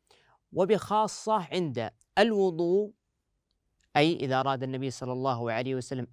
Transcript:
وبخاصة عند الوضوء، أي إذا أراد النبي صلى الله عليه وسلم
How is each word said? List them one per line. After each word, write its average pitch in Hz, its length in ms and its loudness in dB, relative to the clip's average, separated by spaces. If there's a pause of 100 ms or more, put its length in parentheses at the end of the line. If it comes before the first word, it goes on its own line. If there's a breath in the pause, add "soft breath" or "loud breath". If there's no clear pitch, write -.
(520 soft breath)
وبخاصة 202 1000 0
عند 135 380 -2 (280)
الوضوء، 196 760 2 (1040)
أي 156 200 4
إذا 131 240 -2
أراد 131 220 -2
النبي 131 280 -4
صلى 127 220 -8
الله 123 400 -2
عليه 127 220 -2
وسلم 127 380 -6